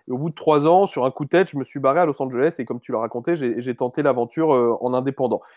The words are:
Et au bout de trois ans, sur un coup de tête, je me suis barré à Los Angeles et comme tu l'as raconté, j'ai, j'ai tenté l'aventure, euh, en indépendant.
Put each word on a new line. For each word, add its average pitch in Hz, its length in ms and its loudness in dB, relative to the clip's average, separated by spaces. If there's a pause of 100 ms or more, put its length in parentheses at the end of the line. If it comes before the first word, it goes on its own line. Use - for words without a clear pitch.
Et - 40 -8
au 127 60 -4
bout 156 140 -6
de - 40 -12
trois 151 300 2
ans, 185 220 4
sur 127 180 -2
un 131 60 0
coup 147 140 -6
de 131 40 -8
tête, 175 220 2
je 143 60 -8
me 135 60 -4
suis - 160 -12
barré 135 200 2
à 180 80 4
Los 143 120 -2
Angeles 135 380 0
et 127 80 -6
comme 120 140 -6
tu - 120 -14
l'as 117 60 -2
raconté, 117 380 -4
j'ai, 120 260 -2
j'ai 123 140 -6
tenté 123 260 -4
l'aventure, 143 500 0
euh, 120 300 4
en 127 140 -2
indépendant. 131 460 -2 (160)